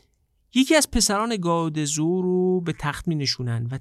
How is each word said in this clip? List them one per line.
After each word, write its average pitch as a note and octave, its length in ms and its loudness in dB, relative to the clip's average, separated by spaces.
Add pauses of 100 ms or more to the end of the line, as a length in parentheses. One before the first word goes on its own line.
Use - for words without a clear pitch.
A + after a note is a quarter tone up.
(540)
یکی C4+ 220 4
از C#4 160 2
پسران A3 440 0
گاودزو E3 840 0
رو F3+ 400 2
به E3 120 -4
تخت - 340 -6
می‌نشونن B2 640 -2
و C3+ 100 -4